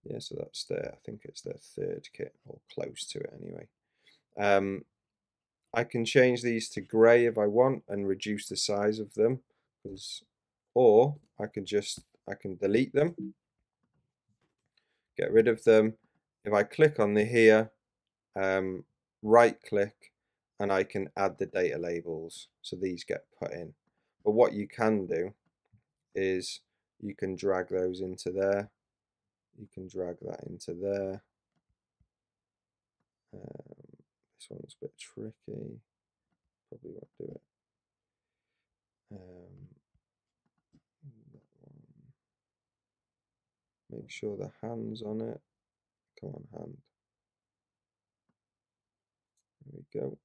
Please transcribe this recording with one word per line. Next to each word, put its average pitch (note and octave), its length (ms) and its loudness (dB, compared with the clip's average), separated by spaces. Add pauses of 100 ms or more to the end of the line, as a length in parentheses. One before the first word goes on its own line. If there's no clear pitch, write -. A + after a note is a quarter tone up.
Yeah, - 160 -10
so - 180 -12
that's - 260 -8
their, G1+ 300 -6
I - 120 -20
think - 200 -12
it's - 160 -16
their - 180 -10
third - 540 -8
kit, - 200 -10 (120)
or - 140 -18 (140)
close - 380 -10
to - 80 -10
it - 220 -12
anyway. G1+ 260 -14 (720)
Um, G2 480 2 (880)
I A#2 100 0
can A#2+ 220 -4
change B2+ 360 4
these A#2 280 -2
to G#2 120 -8
grey A#2 440 8
if A2+ 120 0
I G#2 80 2
want A#2+ 420 2
and G2+ 200 -4
reduce G#2 400 -4
the G2 100 -8
size G#2 420 0
of G#2 160 -10
them, A#2+ 260 2 (420)
'cause, - 400 -14 (500)
or B2 440 8 (220)
I G#2 60 -4
can G2+ 200 -10
just, - 340 -4 (280)
I G2 60 -8
can F#2+ 220 -10
delete G2+ 380 0
them, E3 400 -2 (1800)
get - 140 -2
rid A2 160 6
of A2+ 180 0
them. A2 320 6 (460)
If G#2 100 -2
I G#2 100 6
click D3+ 360 2
on G#2 140 4
the G#2 120 4
here, A2 460 8 (640)
um, F#2+ 500 -2 (360)
right A2+ 400 6
click, - 520 -4 (460)
and G2+ 120 0
I F#2+ 120 2
can G2 320 -6
add F#2+ 220 -2
the F#2+ 80 -4
data F2+ 320 -2
labels, E2 680 -8 (140)
so - 140 -12
these F2+ 280 -6
get - 220 -8 (120)
put - 140 -8
in. F2 240 -12 (480)
But G#2+ 80 2
what A2+ 220 4
you G2+ 140 -6
can A2 380 0
do F2 280 -4 (840)
is F#2 460 -4 (380)
you G2+ 140 -10
can F#2+ 220 -6
drag F#2 340 -2
those F#2 320 -4
into F#2 300 -8
there, G2 400 0 (880)
you G#2 120 -18
can F#2+ 160 -16
drag F2+ 340 -8
that - 260 -12
into F2 260 -12
there. G2 500 -4 (2000)
Um, - 400 -20 (640)
this - 100 -20
one's - 320 -18
a - 40 -14
bit - 120 -16
tricky, A2 840 -14 (880)
probably - 220 -18
won't - 280 -20
do - 60 -12
it. - 160 -16 (1700)
Um, F#2 560 -20 (1700)
that - 80 -20 (200)
one. - 200 -20 (2000)
Make A2+ 180 -16
sure G#2 280 -10
the G2 140 -10 (100)
hand's A2 420 -10
on A2 180 -8
it. A2+ 200 -10 (800)
Come - 120 -12
on, - 200 -16
hand. E2 260 -16 (3000)
There - 180 -20 (100)
we - 60 -4
go. - 260 -8